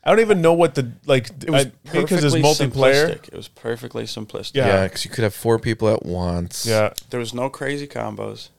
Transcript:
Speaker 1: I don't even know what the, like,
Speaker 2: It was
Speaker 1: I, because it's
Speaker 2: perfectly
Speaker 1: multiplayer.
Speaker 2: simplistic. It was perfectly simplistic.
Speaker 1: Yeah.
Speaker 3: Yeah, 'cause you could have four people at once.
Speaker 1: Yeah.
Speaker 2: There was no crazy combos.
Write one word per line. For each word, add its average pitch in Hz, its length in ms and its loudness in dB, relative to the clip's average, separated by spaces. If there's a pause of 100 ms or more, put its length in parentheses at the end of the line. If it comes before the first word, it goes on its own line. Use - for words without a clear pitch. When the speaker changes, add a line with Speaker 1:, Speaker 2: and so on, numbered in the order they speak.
Speaker 1:
I - 80 0
don't 214 80 6
even 208 220 4
know 165 120 6
what 165 220 2
the, 123 160 -2 (140)
like, 131 240 2 (140)
Speaker 2:
It 110 60 -6
was 139 180 4
Speaker 1:
I, - 40 -14 (300)
because 151 220 0
it's 139 120 4
Speaker 2:
perfectly 131 60 2
Speaker 1:
multiplayer. 139 680 4
Speaker 2:
simplistic. - 200 -10
It - 60 -20
was - 120 -14
perfectly 117 560 -8
simplistic. - 520 -10
Speaker 1:
Yeah. 131 120 2
Speaker 3:
Yeah, 95 220 2
'cause - 160 -8
you - 60 -12
could - 120 -4
have 101 100 0
four 113 260 0
people 110 300 -2
at - 160 0
once. 87 600 -4
Speaker 1:
Yeah. 107 260 2 (180)
Speaker 2:
There 123 100 -6
was 113 140 -8
no 127 160 -4
crazy 143 380 -6
combos. 107 720 -10